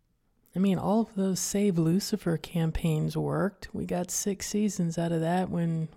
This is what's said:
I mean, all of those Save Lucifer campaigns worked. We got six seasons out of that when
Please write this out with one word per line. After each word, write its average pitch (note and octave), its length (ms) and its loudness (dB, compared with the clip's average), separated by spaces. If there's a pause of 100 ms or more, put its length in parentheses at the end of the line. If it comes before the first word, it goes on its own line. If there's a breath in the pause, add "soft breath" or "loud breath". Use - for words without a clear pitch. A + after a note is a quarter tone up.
(540)
I - 40 -2
mean, F#3+ 200 4
all G#3+ 240 2
of - 120 -6
those F#3+ 240 0
Save G3+ 400 2
Lucifer E3+ 580 2
campaigns D#3+ 800 0
worked. D#3 560 -2
We G3+ 120 -4
got F3+ 260 -4
six - 360 -4
seasons F#3+ 520 0
out E3+ 140 0
of E3 80 0
that F3+ 300 0
when E3 460 0